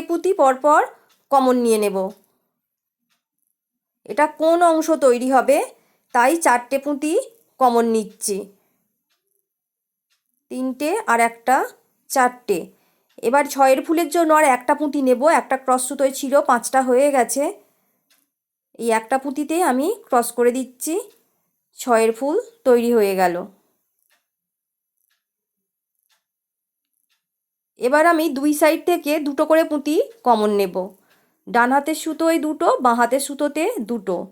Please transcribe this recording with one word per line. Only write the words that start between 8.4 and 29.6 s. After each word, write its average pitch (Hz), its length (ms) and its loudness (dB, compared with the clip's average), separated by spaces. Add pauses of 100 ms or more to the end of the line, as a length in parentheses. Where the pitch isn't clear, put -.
তিনটে 262 380 -6 (220)
আর 233 80 2 (100)
একটা, 254 280 -2 (580)
চারটে। 247 440 0 (680)
এবার 277 160 2 (100)
ছয়ের 269 320 4
ফুলের 330 300 0
জন্য 339 240 2
আর 311 60 4 (120)
একটা 294 220 0
পুঁতি 294 280 -4
নেব, 247 140 2 (200)
একটা - 140 -4 (100)
ক্রস 254 220 0
সুতোয় 277 320 -2
ছিল, 262 140 -6 (160)
পাঁচটা 254 300 0 (100)
হয়ে 262 260 2
গেছে। 247 280 0 (1400)
এই 226 80 -4 (100)
একটা 226 240 -2
পুঁতিতে 294 320 -6 (160)
আমি 262 160 -2 (200)
ক্রস 240 200 0 (100)
করে 240 200 2
দিচ্ছি, 262 360 -8 (840)
ছয়ের 226 400 2
ফুল 285 180 -2 (320)
তৈরি 240 300 4
হয়ে 202 240 2
গেল। 175 140 0 (4000)
এবার 294 160 2 (100)
আমি 311 120 0 (120)
দুই 294 140 0 (100)
সাইড 311 180 2 (120)
থেকে 294 200 -2 (160)
দুটো 294 220 -2
করে 320 220 4